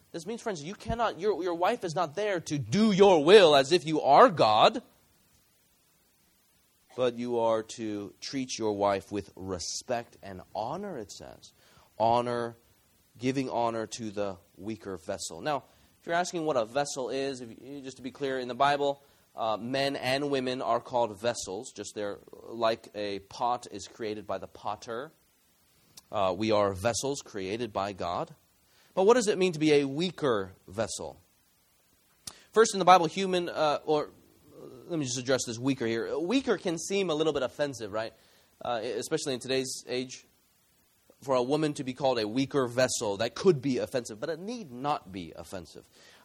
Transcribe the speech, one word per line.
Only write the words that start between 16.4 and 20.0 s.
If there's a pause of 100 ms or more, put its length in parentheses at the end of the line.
what
a
vessel
is,
if
you,
just
to
be
clear,
in
the
Bible, (320)
uh,
men
and